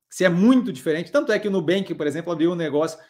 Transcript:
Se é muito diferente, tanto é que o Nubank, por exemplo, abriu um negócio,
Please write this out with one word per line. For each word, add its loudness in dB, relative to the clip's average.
Se -6
é 6
muito 4
diferente, -4
tanto 0
é 2
que -6
o -4
Nubank, 0
por -4
exemplo, -6
abriu 0
um -4
negócio, -4